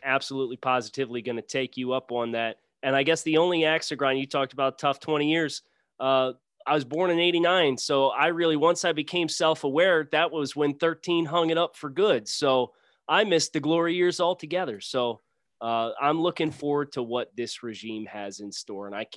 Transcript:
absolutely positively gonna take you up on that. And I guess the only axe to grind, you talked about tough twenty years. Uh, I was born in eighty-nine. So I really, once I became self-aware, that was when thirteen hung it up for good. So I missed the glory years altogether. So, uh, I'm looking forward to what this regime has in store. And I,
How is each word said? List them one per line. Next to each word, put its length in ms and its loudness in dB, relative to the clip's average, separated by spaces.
absolutely 540 -2
positively 640 -4
gonna 200 -6
take 360 -6
you 160 -4
up 180 -4
on 200 -4
that. 260 -4
And 120 0
I 80 2
guess 200 2
the 140 0
only 260 2
axe 260 0
to 60 -6
grind, 240 0
you 80 -4
talked 260 -4
about 260 -2
tough 200 0
twenty 300 0
years. 320 0
Uh, 360 2
I 60 2
was 100 2
born 280 0
in 80 2
eighty-nine. 580 4
So 300 2
I 200 2
really, 280 2
once 300 2
I 60 4
became 380 -2
self-aware, 800 2
that 200 2
was 240 -4
when 200 0
thirteen 500 0
hung 260 2
it 60 2
up 180 0
for 140 -10
good. 380 2
So 460 0
I 160 4
missed 300 2
the 60 -2
glory 340 0
years 260 0
altogether. 640 -2
So, 400 -2
uh, 300 -2
I'm 180 2
looking 320 0
forward 420 -2
to 100 -4
what 320 -4
this 280 -8
regime 440 -10
has 320 -12
in 120 -12
store. 360 -10
And 80 -10
I, 220 -8